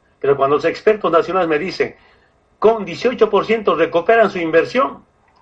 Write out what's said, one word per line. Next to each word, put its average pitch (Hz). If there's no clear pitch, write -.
Pero 139
cuando 139
los 139
expertos 180
nacionales 170
me 151
dicen, 160
con 214
dieciocho 208
por 196
ciento 202
recuperan 170
su 185
inversión, 165